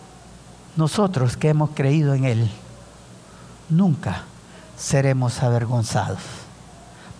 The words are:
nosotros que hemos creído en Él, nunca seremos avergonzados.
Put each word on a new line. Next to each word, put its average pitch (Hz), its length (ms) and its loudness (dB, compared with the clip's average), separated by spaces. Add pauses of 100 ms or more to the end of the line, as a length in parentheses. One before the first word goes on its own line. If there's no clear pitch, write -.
(760)
nosotros 156 600 2
que 156 120 2
hemos 151 220 2
creído 143 440 2
en 131 120 2
Él, 113 240 2 (1160)
nunca 160 540 0 (560)
seremos 131 640 0
avergonzados. 120 800 0 (1000)